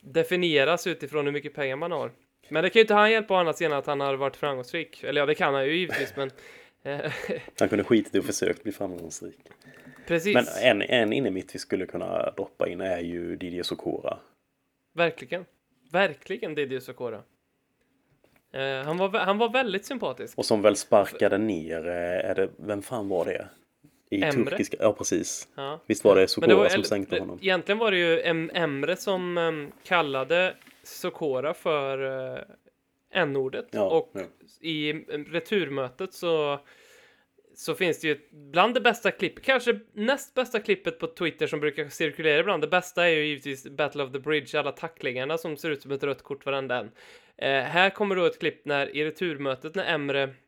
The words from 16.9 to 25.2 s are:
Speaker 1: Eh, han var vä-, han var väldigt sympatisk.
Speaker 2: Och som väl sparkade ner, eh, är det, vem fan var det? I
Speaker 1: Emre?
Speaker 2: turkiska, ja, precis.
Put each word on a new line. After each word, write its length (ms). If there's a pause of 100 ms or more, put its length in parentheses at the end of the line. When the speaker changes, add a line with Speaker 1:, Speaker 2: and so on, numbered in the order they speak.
Speaker 1:
Eh, 320
han 120
var 120
vä-, 160
han 120
var 120
väldigt 360
sympatisk. 520
Speaker 2:
Och 80
som 160
väl 140
sparkade 600
ner, 500
eh, 420
är 60
det, 220
vem 240
fan 280
var 160
det? 220 (640)
I 140
Speaker 1:
Emre? 260
Speaker 2:
turkiska, 300
ja, 140
precis. 600